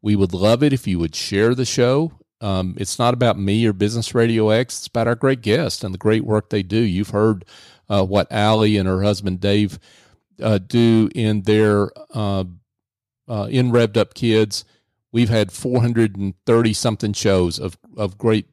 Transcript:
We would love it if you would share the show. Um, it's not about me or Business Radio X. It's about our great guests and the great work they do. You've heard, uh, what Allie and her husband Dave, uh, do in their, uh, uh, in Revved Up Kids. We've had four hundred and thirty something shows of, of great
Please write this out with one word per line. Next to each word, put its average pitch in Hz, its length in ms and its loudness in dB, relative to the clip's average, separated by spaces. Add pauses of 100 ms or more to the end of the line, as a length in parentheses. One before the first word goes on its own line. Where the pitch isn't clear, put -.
We 104 160 2
would 95 160 2
love 107 300 2
it 147 100 2
if 131 140 -4
you 92 140 -2
would 80 140 -4
share 110 400 0
the 127 100 -2
show. 131 480 0 (280)
Um, 95 380 -4
it's - 200 -8
not 120 160 2
about 120 240 0
me 101 280 0
or 107 60 2
Business 107 420 -4
Radio 117 360 2
X. 117 280 0
It's - 80 -14
about 117 220 -2
our 120 80 0
great 131 260 -2
guests 120 420 -2
and 95 80 -6
the 95 60 -10
great 110 260 0
work 107 260 -2
they 104 120 -2
do. 101 180 -2
You've 101 300 -2
heard, 107 340 0 (440)
uh, 101 160 2
what 95 260 0
Allie 107 460 2
and 95 120 0
her 92 140 -2
husband 98 380 -2
Dave, 101 380 -2 (600)
uh, 107 180 0
do 113 580 2
in 107 260 -2
their, 104 480 2 (240)
uh, 98 300 -2 (840)
uh, 107 220 -6
in 127 220 0
Revved 117 260 2
Up - 160 -2
Kids. 110 500 0 (480)
We've 117 160 2
had 107 240 0
four 123 300 -2
hundred 113 340 0
and 98 160 -6 (140)
thirty 117 260 4
something 107 400 -4
shows 92 460 0
of, - 180 -10 (200)
of 101 200 -6
great 110 360 0